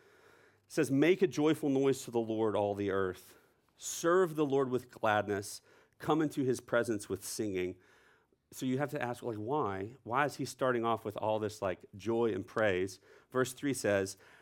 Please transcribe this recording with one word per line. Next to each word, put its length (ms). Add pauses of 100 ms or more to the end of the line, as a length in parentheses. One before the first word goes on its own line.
(680)
says, 220
"Make 300
a 60
joyful 420
noise 360
to 60
the 80
Lord, 380
all 180
the 160
earth. 440 (420)
Serve 600
the 100
Lord 240
with 200
gladness. 680 (380)
Come 240
into 200
his 200
presence 440
with 160
singing." 520 (800)
So 120
you 140
have 140
to 100
ask, 200
like, 140
why? 540 (140)
Why 200
is 120
he 100
starting 360
off 220
with 140
all 200
this, 220
like, 200 (140)
joy 380
and 140
praise? 540 (300)
Verse 220
three 220
says, 420 (260)